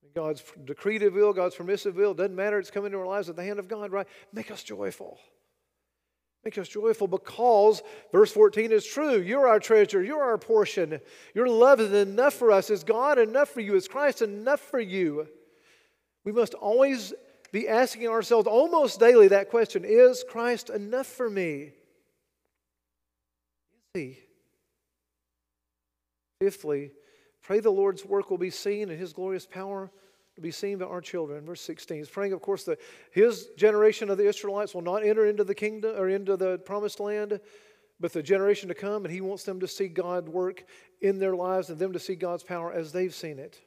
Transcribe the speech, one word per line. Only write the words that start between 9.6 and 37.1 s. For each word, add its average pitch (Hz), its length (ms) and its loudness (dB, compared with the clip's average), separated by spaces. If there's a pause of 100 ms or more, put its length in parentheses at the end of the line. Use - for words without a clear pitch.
treasure. 202 420 4
You're 285 200 -4
our 233 140 0
portion. 185 600 -2 (340)
Your 240 140 0
love 240 320 8
is 202 140 0
enough 208 400 2
for 233 180 4
us. 190 180 4
Is 190 140 -2
God 247 360 2
enough 240 280 2
for 247 140 -10
you? 202 140 -2
Is 185 120 2
Christ 285 340 -2
enough 220 380 -2
for - 220 -4
you? 170 480 -4 (960)
We 208 80 -6
must 226 220 0
always 233 580 0 (400)
be 208 160 -4
asking 226 400 0
ourselves 226 360 2
almost 277 540 2
daily 233 300 10
that 196 200 4
question, 208 360 -2
"Is 247 420 6
Christ 233 420 -6
enough 214 380 -8
for 240 220 -8
me?" 156 420 -6 (2250)
Is 180 80 -6
he? 131 180 -14 (2250)
Fifthly, 147 500 -4 (500)
pray 208 200 -2
the 214 100 2
Lord's 196 340 -2
work 196 240 -4
will 185 80 -4
be 185 120 -4
seen 208 400 -8
and 160 100 -12
his 175 140 -12
glorious 185 320 -8
power 190 440 -14 (460)
to 170 60 -20
be 165 100 -10
seen 202 260 -8
by 180 80 -8
our 180 140 -10
children. 151 460 -8
Verse 170 160 -16
sixteen. - 380 -12
He's 147 100 -14
praying, 196 240 -6
of 175 80 -10
course, 196 240 -6
that 160 160 -6 (300)
his 214 440 2
generation 214 540 2
of 196 80 -2
the 202 100 2
Israelites 202 480 -4
will 175 60 -10
not 190 240 -4
enter 214 200 4
into 208 200 0
the 196 100 -4
kingdom 214 400 -6
or 190 140 -2
into 196 260 -2
the 185 240 -4
promised 202 400 -8
land, 208 400 -6 (580)